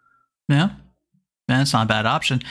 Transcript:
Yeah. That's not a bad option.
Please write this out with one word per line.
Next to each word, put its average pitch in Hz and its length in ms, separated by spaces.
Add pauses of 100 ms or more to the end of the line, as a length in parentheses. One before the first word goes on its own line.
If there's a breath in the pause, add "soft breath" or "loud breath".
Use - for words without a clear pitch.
(480)
Yeah. 151 220 (800)
That's 135 240
not 110 140
a - 20
bad 107 160
option. 131 340 (120)